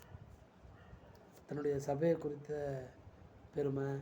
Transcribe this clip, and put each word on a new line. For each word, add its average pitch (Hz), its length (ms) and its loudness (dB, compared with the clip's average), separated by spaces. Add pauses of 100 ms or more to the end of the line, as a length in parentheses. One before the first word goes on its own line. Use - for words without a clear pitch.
(1500)
தன்னுடைய 143 340 2
சபையை 147 380 4
குறித்த 143 680 -2 (680)
பெருமை, 139 480 2